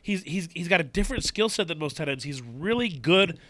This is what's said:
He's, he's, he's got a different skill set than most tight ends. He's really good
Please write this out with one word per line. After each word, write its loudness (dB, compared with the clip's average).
He's, -2
he's, -4
he's -6
got 4
a 0
different -2
skill 0
set 0
than -6
most -4
tight -4
ends. -4
He's -8
really -2
good 4